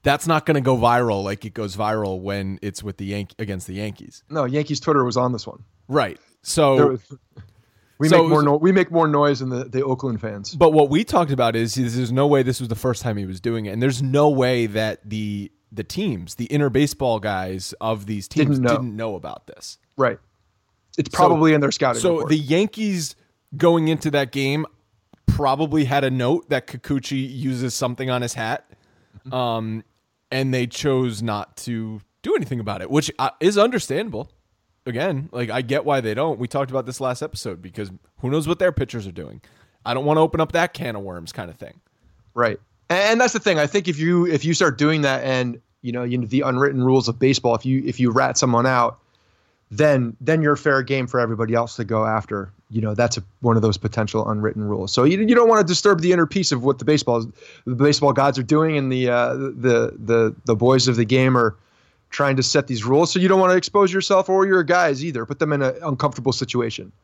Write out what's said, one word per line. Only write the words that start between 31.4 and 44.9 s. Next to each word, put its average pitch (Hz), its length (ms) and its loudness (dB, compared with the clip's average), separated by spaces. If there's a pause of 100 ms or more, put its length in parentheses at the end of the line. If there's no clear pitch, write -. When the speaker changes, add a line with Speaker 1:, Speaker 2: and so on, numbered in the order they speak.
Speaker 1:
to 113 420 -10 (220)
do 370 140 -2
anything 127 240 -4
about 101 200 -6
it, 90 100 -10
which, 151 280 0
uh, 131 120 0 (100)
is 202 180 2
understandable. 202 720 -2 (560)
Again, 139 460 -4
like, 120 180 -4
I 123 120 -2
get 135 220 -2
why 139 160 2
they 110 140 -4
don't. 139 240 -2
We 123 100 -4
talked 139 220 -4
about 131 160 -4
this 131 140 -12
last 127 200 -4
episode 98 400 -10
because 92 300 -12 (300)
who 127 100 -4
knows 147 180 -2
what 170 120 -2
their 180 120 2
pitchers 117 360 -4
are 87 40 -14
doing. 73 300 -16 (420)
I 120 80 -4
don't 131 140 -2
wanna 156 160 4
open 160 180 0
up 156 120 0
that 175 200 0
can 120 240 -8
of 101 60 -10
worms 87 300 -12
kind 87 180 -12
of - 60 -20
thing. - 240 -20 (520)
Speaker 2:
Right. 117 260 0 (300)
And, 175 100 2 (140)
and 233 80 2
that's 247 120 4
the 220 80 -2
thing. 180 180 2
I 147 80 4
think 185 220 -2
if 147 100 -4
you, 170 280 2
if 147 180 0
you 160 100 2
start 151 240 2
doing 151 240 2